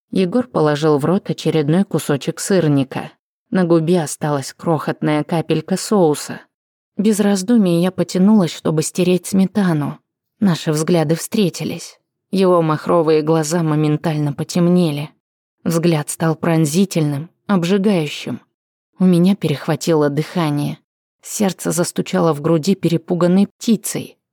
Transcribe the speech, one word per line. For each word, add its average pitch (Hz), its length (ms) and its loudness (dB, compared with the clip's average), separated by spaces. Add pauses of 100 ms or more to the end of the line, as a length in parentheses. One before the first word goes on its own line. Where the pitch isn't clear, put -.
(100)
Егор 190 360 0
положил 151 520 2
в 139 60 -2
рот 175 240 0
очередной 156 560 0
кусочек - 560 -4
сырника. 143 720 0 (380)
На 185 140 2
губе 170 380 2
осталась 147 520 -6
крохотная 151 680 -2
капелька 160 520 -2
соуса. 160 640 0 (560)
Без 208 240 2
раздумий 196 600 2
я 180 80 0
потянулась, 185 640 2
чтобы 156 300 -2
стереть 180 440 -2
сметану. 175 720 0 (420)
Наши 165 320 0
взгляды 160 440 0
встретились. - 840 -4 (300)
Его 180 320 4
махровые 156 580 2
глаза 160 420 0
моментально 151 680 0
потемнели. 170 800 0 (540)
Взгляд 165 440 0
стал 160 280 -2
пронзительным, 160 920 0 (180)
обжигающим. 185 960 -2 (580)
У 185 60 2
меня 185 320 4
перехватило 151 720 0
дыхание. 147 680 -4 (420)
Сердце 175 520 -4
застучало 170 600 -2
в 143 80 -6
груди 160 340 0
перепуганной 175 720 0
птицей. - 680 -4 (160)